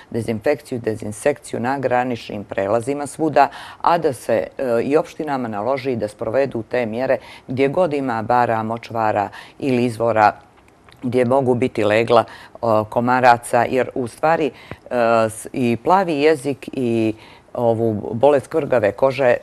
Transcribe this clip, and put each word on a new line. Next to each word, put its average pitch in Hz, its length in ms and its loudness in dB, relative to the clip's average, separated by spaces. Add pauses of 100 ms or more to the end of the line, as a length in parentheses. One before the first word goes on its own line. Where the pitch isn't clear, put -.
(100)
dezinfekciju, 120 680 -4
dezinsekciju 113 840 -4
na 127 180 -2
graničnim 123 680 -2
prelazima 117 640 -2
svuda, 143 420 2 (340)
a 170 160 2
da 156 140 0
se, 113 340 -2 (120)
e, 120 240 0
i 139 140 0
opštinama 147 520 -4
naloži 120 480 -4
da 104 120 -4
sprovedu 117 600 -4
te 123 160 -2
mjere 127 320 -2 (300)
gdje 135 200 0
god 143 260 0
ima 127 280 -4
bara, 117 400 0
močvara 110 680 -2 (300)
ili 127 260 0
izvora 110 480 2 (680)
gdje 123 220 0
mogu 127 300 2
biti 120 300 -2
legla, 113 400 4 (360)
o, 110 240 2
komaraca, 120 840 4
jer 123 240 0
u 123 140 -4
stvari, 160 380 0
e, 123 40 -2 (800)
s-, - 220 -14
i 117 320 0
plavi 175 300 2
jezik 143 580 0
i 117 420 0 (400)
ovu 117 600 0
bolest 139 320 4
kvrgave 127 460 0
kože 135 500 2